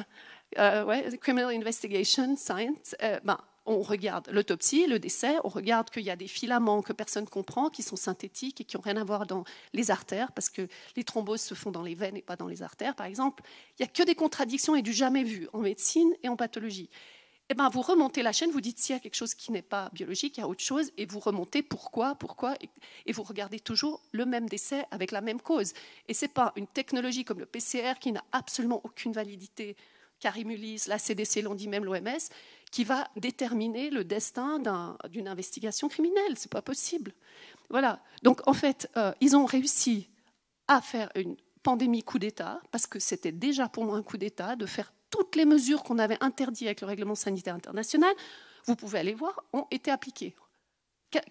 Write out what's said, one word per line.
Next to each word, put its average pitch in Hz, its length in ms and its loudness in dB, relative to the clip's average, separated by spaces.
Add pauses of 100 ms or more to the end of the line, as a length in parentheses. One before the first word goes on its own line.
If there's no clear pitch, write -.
(580)
euh, 202 260 6
ouais, 240 340 0
Criminal 247 360 2
Investigation 226 800 0
Science, 226 640 -2
euh, 208 220 0
ben, 190 160 2 (280)
on 214 140 2
regarde 196 500 -2
l'autopsie, 208 560 4
le 240 120 4
décès, 262 440 0
on - 60 -2
regarde 220 400 0
qu'il 226 140 -8
y 196 80 -4
a 180 60 -4
des 190 120 -12
filaments 233 540 2
que - 100 -6
personne 208 340 -4
comprend, 240 440 -2
qui - 120 -8
sont - 140 -2
synthétiques - 640 -4
et 240 40 -14
qui - 120 -8
n'ont 190 60 -10
rien 202 160 -2
à 220 60 -2
voir 202 220 -2
dans 185 180 -4 (280)
les 220 180 2
artères, 202 420 -2
parce - 180 4
que 185 180 -6 (280)
les 240 80 -4
thromboses 220 360 -2
se - 140 0
font - 160 -8
dans 170 120 -6
les 170 120 -6
veines 196 220 -6
et 185 60 -10
pas 175 140 -10
dans 175 100 -10
les 175 160 -10
artères, - 320 -4
par 196 120 -8
exemple. 247 360 -2 (360)
Il - 40 -4
n'y 247 60 0
a - 40 -18
que 339 100 4
des 339 120 6
contradictions 294 640 2
et 269 60 4
du 220 100 -2
jamais 262 320 4
vu 214 300 -4
en 214 60 -4
médecine 320 520 4 (100)
et 254 60 -2
en 240 80 -2
pathologie. 220 540 -6 (580)
Eh 269 60 -2
ben, 262 160 4
vous 254 120 0
remontez 302 400 4
la 226 100 2
chaîne, 330 180 0
vous 285 120 0
dites 233 160 -6
s'il - 160 0
y 254 40 -2
a - 20 -10
quelque - 160 -10
chose 233 180 -2
qui - 180 -8
n'est 185 100 -2
pas 196 300 -4
biologique, 196 440 -6
il 247 40 -8
y - 20 -6
a 175 60 -4
autre 190 160 -6
chose, 277 320 0
et 208 100 -6
vous 202 140 -10
remontez 202 420 -2
pourquoi, - 520 -4
pourquoi, - 480 -6
et, - 60 -14 (380)
et 233 60 -2
vous 226 100 -6
regardez 202 380 -8
toujours 294 420 -2 (100)
le 233 120 -2
même 240 240 -2
décès 277 420 -4
avec 185 200 -6
la 202 100 -4
même 226 200 -4
cause. 254 340 0 (340)
Et 226 60 -2
c'est 277 140 2
pas 247 280 2
une 202 100 -6
technologie 254 580 -2
comme 196 140 -4
le - 80 -10
P - 140 -8
C 240 220 4
R 254 160 -2
qui 254 140 -2
n'a 208 200 -4
absolument 240 520 0
aucune - 280 -8
validité, 202 640 -10 (440)
Karim 214 300 -2
Ulis, 220 360 -6
la 208 120 0
C 220 160 0
D 202 120 0
C - 160 4
l'ont 208 120 -4
dit, 202 140 -8
même 208 160 -2
l'O 190 100 -2
M 185 120 -4
S, 285 240 -4 (400)
qui 247 120 0
va 269 340 0
déterminer 233 760 -2
le 233 140 -2
destin 262 540 -2
d'un, 185 380 -4 (140)
d'une 196 180 -8
investigation 196 600 -4
criminelle. 349 480 2
C'est - 140 -8
pas - 120 -4
possible. 262 500 -4 (560)
Voilà. 240 340 2 (200)
Donc, - 260 6
en 269 60 6
fait, - 420 0
euh, 208 240 2
ils 269 160 8
ont 285 80 8
réussi 254 640 2 (580)
à 277 140 8
faire 220 340 -4
une 185 220 -2 (260)
pandémie 240 400 4
coup - 160 -2
d'État, 202 520 -4
parce - 160 0
que - 120 -10
c'était 170 340 -2
déjà 262 360 0
pour 226 160 -4
moi 208 140 0
un 214 40 -2
coup - 140 -8
d'État, 208 400 -6
de 220 80 -6
faire - 300 -8 (160)
toutes 392 260 0
les 311 80 8
mesures 294 400 6
qu'on 233 160 0
avait 214 200 2
interdites 254 460 0
avec 208 140 -4
le 196 80 -6
règlement 202 260 -4
sanitaire 190 400 -2
international, 262 580 4 (540)
vous 240 80 4
pouvez 214 240 -4
aller 180 160 0
voir, 311 380 -6
ont 277 180 -2
été 262 220 0
appliquées. - 420 -6 (800)
Ca-, - 180 4